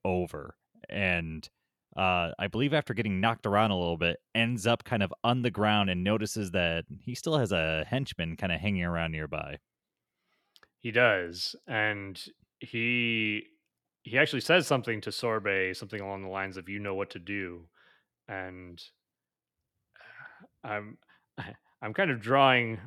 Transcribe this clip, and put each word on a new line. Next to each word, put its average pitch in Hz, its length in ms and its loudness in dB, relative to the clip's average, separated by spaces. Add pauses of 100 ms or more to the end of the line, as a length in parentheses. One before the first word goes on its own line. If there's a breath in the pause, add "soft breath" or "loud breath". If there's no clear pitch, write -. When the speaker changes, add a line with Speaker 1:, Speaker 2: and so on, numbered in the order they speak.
Speaker 1:
over. 87 520 -2 (320)
And, 85 600 -2 (480)
uh, 90 420 2
I 101 80 -2
believe 131 260 0
after 147 220 0
getting 101 260 0
knocked 113 240 0
around 104 280 6
a 92 60 2
little 85 200 2
bit, 85 200 2 (180)
ends 113 320 2
up 117 160 2
kind 110 180 2
of 92 100 2 (120)
on 123 180 4
the 120 80 2
ground 104 400 4
and 90 140 0
notices 104 480 0
that 85 320 2 (160)
he 123 160 -10
still 156 220 0
has 110 120 2
a 80 380 2
henchman 85 480 -4
kinda 90 200 -2
hanging 92 280 0
around 82 260 0
nearby. 76 480 -6 (1200)
Speaker 2:
He 117 120 -6
does, 95 640 2 (100)
and 104 560 -2 (380)
he, 117 840 -2 (640)
he 120 120 -6
actually 143 260 2
says 170 260 4
something 117 320 0
to 104 100 -8
Sorbet, 98 640 0
something 101 260 -10
along 98 220 -8
the 95 60 -10
lines 95 280 -6
of, 92 120 -12
"You 101 100 -8
know 101 160 -4
what 98 160 -4
to - 80 -14
do." 87 480 -8 (600 soft breath)
And 92 520 -12 (1160)
<sighs> - 640 -20
I'm, 107 360 -8 (380 soft breath)
<laughs> - 460 -16
I'm 110 120 -6
kind 185 180 2
of 117 80 -4
drawing 123 680 4